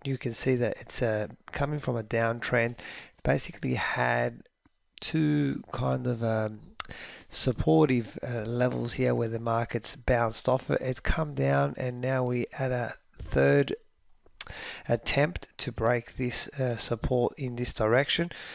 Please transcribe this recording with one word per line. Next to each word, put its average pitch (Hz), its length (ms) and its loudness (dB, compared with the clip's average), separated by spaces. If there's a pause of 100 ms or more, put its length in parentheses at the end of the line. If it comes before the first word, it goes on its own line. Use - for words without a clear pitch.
you 135 120 -2
can 123 160 -6
see 131 220 0
that 120 260 0
it's, - 220 -6
uh, 107 240 0 (240)
coming 147 300 -2
from 123 160 -2
a 113 80 -4
downtrend. 117 760 0
It's - 460 -16
basically 135 500 0
had 120 680 0 (560)
two 147 720 0
kind 131 340 -2
of, 120 160 -2
um, 110 380 0 (680)
supportive, 131 920 4
uh, 120 200 -4
levels 120 500 0
here 127 200 2
where 120 140 0
the 113 140 -4
market's 117 560 -2
bounced 117 520 0
off 127 220 2
it. - 100 2
It's 127 200 -2
come 151 340 0
down, 139 420 2
and 123 240 -4
now 131 220 0
we 123 240 0 (140)
at 131 100 0
a 120 240 -2 (240)
third 139 560 4 (1120)
attempt 139 600 0 (100)
to - 140 -4
break 117 420 0
this, 123 320 0 (140)
uh, 123 160 0
support 120 600 0
in 127 200 -6
this 123 160 -2
direction. 131 580 2 (240)